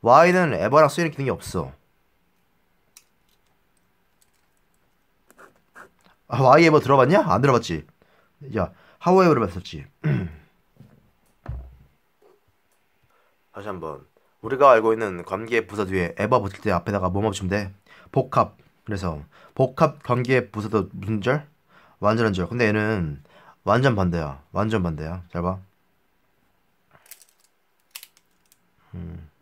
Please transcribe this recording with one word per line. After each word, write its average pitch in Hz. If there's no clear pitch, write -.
Y는 165
ever랑 131
쓰이는 175
기능이 135
없어. 80
아, 135
Y 135
ever 156
들어봤냐? 139
안 117
들어봤지? 120
야, 90
however를 175
봤었지. 87
<clears throat> 156
다시 101
한번. 78
우리가 131
알고 113
있는 98
관계 110
부사 101
뒤에 92
ever 110
붙일 98
때 107
앞에다가 92
뭐뭐 101
붙이면 92
돼? 98
복합. -
그래서 90
복합 147
관계 123
부사도 104
무슨 98
절? 135
완전한 110
절. 90
근데 120
얘는 104
완전 120
반대야. 82
완전 107
반대야. 82
잘 90
봐. 92
음. 85